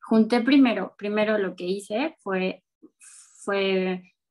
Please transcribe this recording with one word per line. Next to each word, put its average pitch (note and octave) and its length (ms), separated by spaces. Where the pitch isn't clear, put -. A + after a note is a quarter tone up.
junté A3 400
primero, A#3 560
primero G#3 400
lo F#3+ 180
que F3+ 120
hice G#3 560
fue, F#3 420
fue F#3+ 720